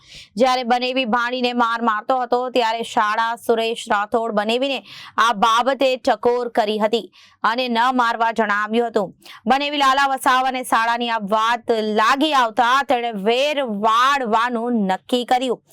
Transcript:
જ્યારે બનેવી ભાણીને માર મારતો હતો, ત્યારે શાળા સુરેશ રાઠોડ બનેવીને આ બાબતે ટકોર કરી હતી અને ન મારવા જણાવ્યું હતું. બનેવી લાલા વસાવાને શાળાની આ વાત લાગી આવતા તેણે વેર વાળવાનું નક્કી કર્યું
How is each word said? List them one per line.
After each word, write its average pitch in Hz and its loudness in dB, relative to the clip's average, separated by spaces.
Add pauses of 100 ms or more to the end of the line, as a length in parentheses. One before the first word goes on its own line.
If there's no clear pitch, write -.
(360)
જ્યારે 254 2
બનેવી 247 0
ભાણીને 247 -2
માર 233 -2
મારતો 233 2
હતો, 247 0
ત્યારે 233 0
શાળા 226 0
સુરેશ 226 -2
રાઠોડ 220 0
બનેવીને 233 -2 (340)
આ 226 4
બાબતે 233 2
ટકોર 240 0
કરી 214 0
હતી 214 -2 (320)
અને 240 0
ન 226 -2 (160)
મારવા 233 0
જણાવ્યું 214 -2
હતું. 214 -4 (300)
બનેવી 285 0
લાલા 277 2
વસાવાને 262 0
શાળાની 240 0
આ 226 -2
વાત 220 -2
લાગી 220 2
આવતા 247 2
તેણે 240 -2
વેર 254 0
વાળવાનું 233 0
નક્કી 214 -2
કર્યું 254 -2